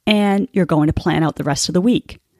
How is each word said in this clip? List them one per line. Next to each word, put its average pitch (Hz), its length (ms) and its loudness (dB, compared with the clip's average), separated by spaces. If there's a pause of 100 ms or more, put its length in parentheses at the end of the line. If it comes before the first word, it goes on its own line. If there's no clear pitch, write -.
and 202 480 2
you're 185 120 2
going 151 220 2
to 160 60 0
plan 156 300 -2
out 151 120 -2
the - 80 -6
rest 143 240 -4
of 156 60 -4
the 180 80 0
week. 220 380 -2 (200)